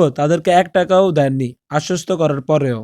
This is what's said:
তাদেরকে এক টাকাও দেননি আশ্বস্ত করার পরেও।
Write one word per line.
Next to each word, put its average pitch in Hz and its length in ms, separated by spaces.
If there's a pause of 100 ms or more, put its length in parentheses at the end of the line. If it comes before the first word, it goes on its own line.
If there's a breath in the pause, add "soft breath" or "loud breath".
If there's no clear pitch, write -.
(180)
তাদেরকে 160 320
এক 175 220
টাকাও 185 340 (120)
দেননি 135 300 (280)
আশ্বস্ত 170 360
করার 151 300
পরেও। 135 420